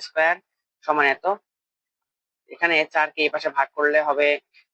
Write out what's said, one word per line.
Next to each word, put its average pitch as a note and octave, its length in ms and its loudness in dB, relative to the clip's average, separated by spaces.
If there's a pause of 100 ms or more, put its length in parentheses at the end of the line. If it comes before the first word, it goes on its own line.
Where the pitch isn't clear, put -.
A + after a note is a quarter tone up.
স্কয়ার E3 320 -2 (480)
সমান D3+ 220 0
এত। C3+ 200 -2 (1200)
এখানে E3+ 260 -2 (160)
চার D3+ 180 0
কে - 120 -6
এই D3 100 0
পাশে D3+ 180 -4
ভাগ C#3 240 0
করলে D3 280 2
হবে, D3 260 0 (440)